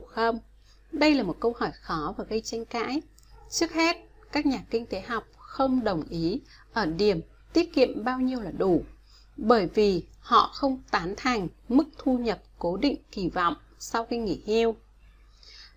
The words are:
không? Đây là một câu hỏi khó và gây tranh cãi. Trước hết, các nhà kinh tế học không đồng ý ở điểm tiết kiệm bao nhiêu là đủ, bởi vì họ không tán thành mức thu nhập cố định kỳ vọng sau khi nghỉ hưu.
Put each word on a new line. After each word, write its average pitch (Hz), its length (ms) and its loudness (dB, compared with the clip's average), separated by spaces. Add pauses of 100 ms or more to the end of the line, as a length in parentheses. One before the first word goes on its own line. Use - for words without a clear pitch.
không? 226 320 -2 (520)
Đây 302 220 4
là 262 100 2
một 175 160 -4
câu 233 200 0
hỏi 185 120 -2 (100)
khó 165 360 -4
và 220 60 -8
gây 214 180 -4
tranh 226 240 -8
cãi. 240 360 -4 (480)
Trước 330 220 -2
hết, 330 260 0 (340)
các 294 140 -2
nhà 254 240 0
kinh 233 160 -2
tế 190 160 -6
học 220 220 -6 (140)
không 254 460 0
đồng 185 260 0
ý 170 320 -2 (320)
ở 220 120 0
điểm 170 360 2 (320)
tiết 339 200 2
kiệm 240 300 2
bao 254 160 -2
nhiêu 254 220 -2
là 185 100 -8
đủ, 175 320 2 (540)
bởi 214 300 4
vì 196 360 2 (160)
họ - 340 2
không 269 280 -2 (100)
tán 185 260 -2
thành 226 300 -2 (220)
mức 262 140 6 (140)
thu 254 200 2
nhập 233 220 -2 (200)
cố 175 180 -2
định 277 200 0 (140)
kỳ 190 180 -4
vọng 175 260 0 (240)
sau 233 260 -4
khi 240 120 -4
nghỉ 202 280 -2
hưu. 226 300 2 (1000)